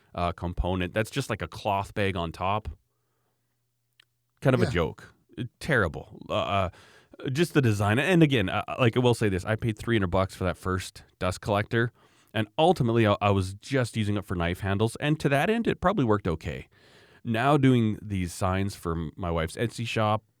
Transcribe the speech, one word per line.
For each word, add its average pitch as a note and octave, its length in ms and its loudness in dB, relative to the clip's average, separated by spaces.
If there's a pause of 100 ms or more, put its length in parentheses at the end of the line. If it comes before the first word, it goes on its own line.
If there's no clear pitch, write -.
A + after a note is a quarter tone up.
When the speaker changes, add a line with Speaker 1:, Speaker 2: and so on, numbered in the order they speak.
(160)
Speaker 1:
uh, E2+ 160 -2
component, F2+ 640 -4
that's G#2+ 160 -4
just, - 200 -6
like, G#2+ 120 -6
a A#2 40 -6
cloth G2+ 480 -4
bag G2 220 -2
on E2+ 160 -4
top. G2 360 -4 (1700)
Kind C3 140 2
of A#2+ 80 2
Speaker 2:
Yeah. E2 60 2
Speaker 1:
a - 20 -4
joke. - 440 -4 (240)
Uh, A#2+ 60 -6 (160)
terrible. G2+ 580 -2 (100)
Uh, - 40 -6
uh, F#2+ 380 -2 (600)
just D#3+ 240 0
the D3 80 4
design. G#2+ 380 2
And E3+ 220 6
again, B2+ 260 4
uh, G2 160 -4 (160)
like, B2+ 160 4
I B2+ 40 2
will A#2+ 140 6
say G#2+ 140 0
this, F#2+ 160 -2
I A2 100 -2
paid A2 240 -4
three A#2 180 0
hundred F#2+ 140 2
bucks F#2+ 240 0
for - 100 -8
that E2+ 120 -2
first - 480 -6 (160)
dust F2+ 200 -2
collector, A#2 520 0 (420)
and A2 140 -2 (100)
ultimately A#2 480 4
I, G#2 140 4
I G#2 100 4
was G2 240 0
just B2 420 -4
using G#2 200 -2
it F#2+ 80 -6
for G2 100 -6
knife F2 260 -2
handles, G2 360 -2
and D3+ 240 -2
to D3+ 80 0
that C#3+ 220 0
end, A3+ 180 0
it - 120 -2
probably F3+ 240 0
worked G#2 220 2
okay. D#2 400 -4 (560)
Now A#2+ 340 2
doing B2 460 4
these F#2+ 300 -4
signs F#2+ 420 0
for E2+ 180 -4
m-, E2 220 -4
my F2+ 160 -4
wife's E2 260 -2
Etsy A#2 300 -4
shop, G#2+ 380 0 (160)